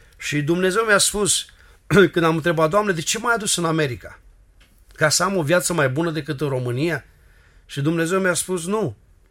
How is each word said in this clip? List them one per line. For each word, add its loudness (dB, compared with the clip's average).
Și -4
Dumnezeu 0
mi-a 4
spus, 0
<clears throat> 4
când 0
am 2
întrebat: 0
"Doamne, 2
de -4
ce -4
m-ai 0
adus -2
în -2
America? -2
Ca 2
să 0
am 0
o 0
viață 0
mai 2
bună -2
decât -6
în -2
România?" -2
Și -10
Dumnezeu 0
mi-a 2
spus: -4
"Nu, -2